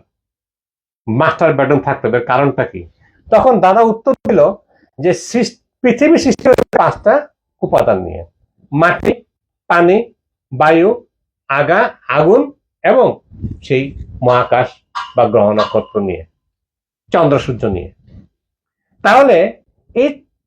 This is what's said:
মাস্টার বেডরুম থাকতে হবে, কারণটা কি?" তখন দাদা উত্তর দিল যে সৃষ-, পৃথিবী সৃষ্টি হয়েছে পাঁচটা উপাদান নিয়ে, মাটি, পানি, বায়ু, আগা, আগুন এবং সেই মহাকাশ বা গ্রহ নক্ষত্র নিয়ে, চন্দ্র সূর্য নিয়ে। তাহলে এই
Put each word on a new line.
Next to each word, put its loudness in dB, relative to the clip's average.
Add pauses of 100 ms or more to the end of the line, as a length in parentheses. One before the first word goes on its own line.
(1080)
মাস্টার 0
বেডরুম 0
থাকতে -4
হবে, -2
কারণটা -2
কি?" -14 (420)
তখন 4
দাদা 4
উত্তর 0 (140)
দিল 2 (460)
যে 0
সৃষ-, -4 (240)
পৃথিবী 2
সৃষ্টি -2
হয়েছে 2
পাঁচটা 0 (340)
উপাদান 0
নিয়ে, -10 (480)
মাটি, -2 (440)
পানি, 2 (400)
বায়ু, 0 (420)
আগা, 0 (180)
আগুন 0 (320)
এবং 0 (440)
সেই -6 (180)
মহাকাশ 0 (480)
বা 4
গ্রহ 2
নক্ষত্র -4
নিয়ে, -6 (840)
চন্দ্র 2
সূর্য -6
নিয়ে। -6 (1120)
তাহলে 2 (320)
এই -2 (220)